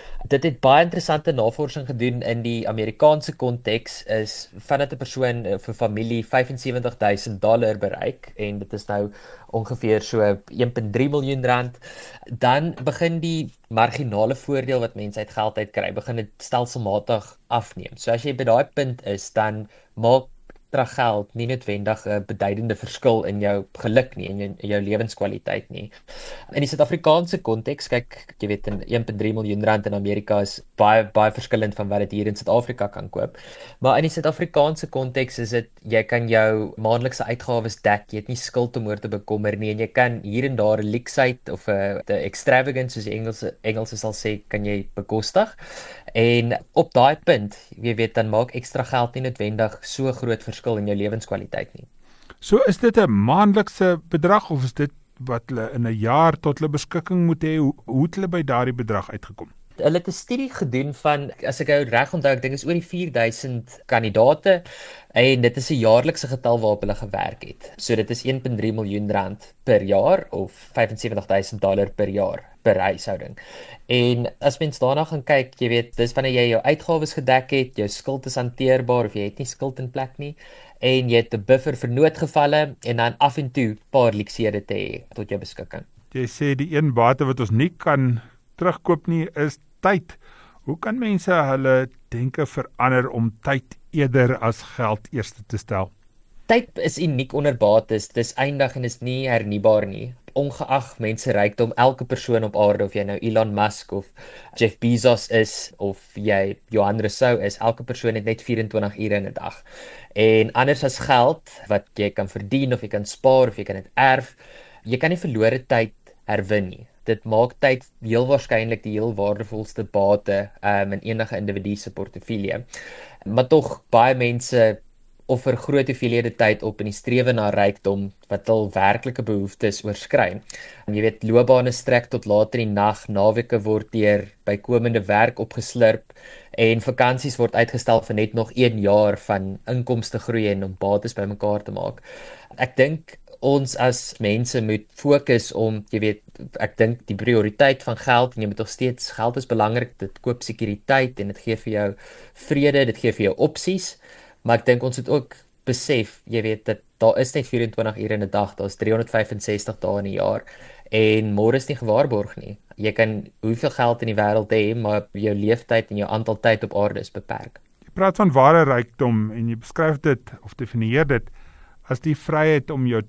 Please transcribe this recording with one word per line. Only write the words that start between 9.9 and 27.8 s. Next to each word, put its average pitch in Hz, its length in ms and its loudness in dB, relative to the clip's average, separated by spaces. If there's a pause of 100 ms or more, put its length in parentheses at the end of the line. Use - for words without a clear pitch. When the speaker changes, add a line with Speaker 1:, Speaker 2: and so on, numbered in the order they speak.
Speaker 1:
so 104 380 2 (100)
een 120 220 -2
punt 107 220 -6
drie 131 160 2
miljoen 135 360 -2
rand, 123 320 0 (640)
dan 143 340 2 (100)
begin 165 360 -2
die 160 320 -4 (180)
marginale 113 680 0
voordeel 131 440 -2
wat 117 160 -4
mense 104 240 -8
uit 104 100 -8
geld 110 280 -4
uit 104 140 -6
kry, 95 220 -4
begin 107 220 -6
dit 110 140 -6 (100)
stelselmatig 113 960 -4 (120)
afneem. - 480 -6
So - 140 -4
as 117 120 -2
jy 143 120 -4
by 127 100 -4
daai 120 280 4
punt 131 320 -4
is, 101 260 -6
dan 107 380 -2 (240)
maak 120 300 4 (520)
ekstra 127 200 -2
geld 107 400 0
nie 117 120 -4
noodwendig 107 580 -4
'n 104 220 -2
beduidende 101 480 -2
verskil 117 480 0
in 104 160 -4
jou 101 260 0 (120)
geluk 117 400 0
nie, 95 100 -10
in 98 100 -8
jou, 101 220 -8
in 101 100 -10
jou 101 120 0
lewenskwaliteit 101 880 -4
nie. 98 200 -14 (600)
In - 80 -2
die 143 80 -2
Suid-Afrikaanse 165 720 2
konteks, 113 460 -4